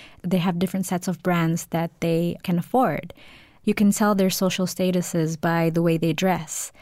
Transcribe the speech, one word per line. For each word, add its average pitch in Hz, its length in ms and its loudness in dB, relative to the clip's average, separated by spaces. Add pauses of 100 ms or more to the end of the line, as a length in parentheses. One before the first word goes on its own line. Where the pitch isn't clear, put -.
(220)
They 180 160 0
have 175 220 0
different 190 260 -2
sets 180 220 -4
of 175 140 -4
brands 170 480 0
that 165 200 -2 (100)
they 170 440 0
can 175 140 0
afford. 175 540 -2 (520)
You 208 100 0
can 202 160 4
tell 208 240 2
their 190 160 2
social 185 360 0
statuses 175 760 -2
by 165 300 2
the 170 120 0
way 170 140 2
they 165 160 0
dress, 165 580 -2 (120)